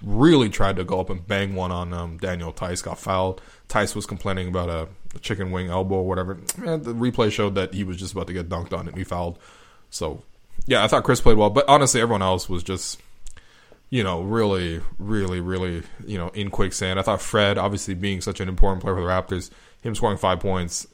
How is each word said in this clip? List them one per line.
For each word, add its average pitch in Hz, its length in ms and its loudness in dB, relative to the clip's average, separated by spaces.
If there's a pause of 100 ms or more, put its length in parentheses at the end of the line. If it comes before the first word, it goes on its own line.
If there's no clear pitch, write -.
really 120 460 6
tried 98 260 2
to 95 80 -2
go 92 160 -2
up 92 100 -2
and 90 160 -6
bang 98 300 0
one 90 160 -4
on, 87 220 -6
um, 87 240 -8
Daniel 87 340 -6
Theis, 90 320 -6
got - 160 -10
fouled. 92 420 -2 (280)
Theis 104 260 0
was 104 100 -6
complaining 95 420 -4
about 90 220 -2
a, 82 180 -6 (280)
a - 40 -10
chicken 95 320 -6
wing 90 180 -4
elbow 95 260 -2
or 92 120 0
whatever. 92 260 -2 (300)
And 160 200 -4
the 117 100 -6
replay 117 380 0
showed 101 240 0
that 95 180 -2
he 98 100 -4
was 92 140 -8
just 92 160 -10
about 90 140 -6
to 90 60 -10
get 87 160 -6
dunked 85 280 -6
on 82 100 -8
and - 80 -12
he 92 80 -6
fouled. 87 360 -6 (500)
So, 76 320 -6 (460)
yeah, 117 160 4
I 110 40 4
thought 127 160 2
Chris - 180 2
played 113 160 12
well, 104 120 6
but 135 180 2
honestly, 135 340 6
everyone 113 200 2
else 92 260 0
was 87 140 -2
just, - 400 -6 (880)
you 123 140 0
know, 90 180 -2
really, 95 600 0 (180)
really, 95 420 -2
really, 90 400 -4 (240)
you 101 120 -6
know, 85 120 -4
in 104 220 -6
quicksand. 95 480 0
I - 20 0
thought 98 200 0
Fred, 101 360 2
obviously 98 380 -2
being 95 260 -4
such - 180 -6
an 92 80 -4
important 92 360 6
player 98 120 0
for 90 60 -4
the 87 60 -2
Raptors, 92 420 -2 (320)
him 113 140 -6
scoring 104 220 0
five 92 220 2
points, 90 540 -4